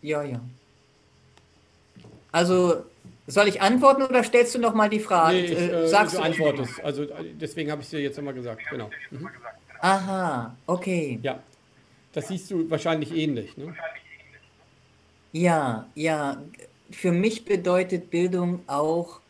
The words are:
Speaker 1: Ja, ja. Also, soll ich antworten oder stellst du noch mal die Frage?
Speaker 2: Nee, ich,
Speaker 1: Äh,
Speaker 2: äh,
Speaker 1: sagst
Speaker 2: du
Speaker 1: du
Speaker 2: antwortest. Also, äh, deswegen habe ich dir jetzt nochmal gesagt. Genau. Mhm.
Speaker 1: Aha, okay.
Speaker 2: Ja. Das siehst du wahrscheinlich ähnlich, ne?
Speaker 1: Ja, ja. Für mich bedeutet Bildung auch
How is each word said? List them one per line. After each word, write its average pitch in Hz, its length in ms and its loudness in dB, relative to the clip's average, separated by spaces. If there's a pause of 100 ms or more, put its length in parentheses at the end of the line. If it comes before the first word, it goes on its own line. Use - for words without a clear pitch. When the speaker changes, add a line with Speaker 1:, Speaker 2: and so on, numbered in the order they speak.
Speaker 1:
Ja, 147 200 -2
ja. 127 180 -8 (1900)
Also, 175 540 2 (420)
soll 208 220 4
ich 196 120 -2
antworten 254 420 6
oder 254 200 4
stellst 240 320 4
du 247 60 -2
noch 226 140 2
mal 214 140 4
die 214 120 0
Frage? 175 360 4
Speaker 2:
Nee, 180 100 2
ich, 165 120 0
Speaker 1:
Äh, 175 260 0
Speaker 2:
äh, 165 40 4
Speaker 1:
sagst 202 260 4
Speaker 2:
du 190 40 -2
Speaker 1:
du 160 60 0
Speaker 2:
antwortest. 147 600 0
Also, 147 180 -4
äh, 147 60 -6 (260)
deswegen 151 380 -6
habe 143 100 -8
ich - 80 -16
dir 156 100 -6
jetzt 143 160 -4
nochmal 143 180 -8
gesagt. 120 360 -10
Genau. 117 200 -10 (200)
Mhm. 135 180 -12 (520)
Speaker 1:
Aha, 180 760 0 (120)
okay. 170 560 -2
Speaker 2:
Ja. 131 180 -6 (720)
Das - 160 -6
siehst 185 220 -8
du 165 200 -2
wahrscheinlich 156 440 -2
ähnlich, 151 420 -2
ne? 151 180 -12 (1600)
Speaker 1:
Ja, 151 600 2
ja. 147 460 -2 (520)
Für 180 200 0
mich 208 320 0
bedeutet 180 680 0
Bildung 180 560 0
auch 156 640 -2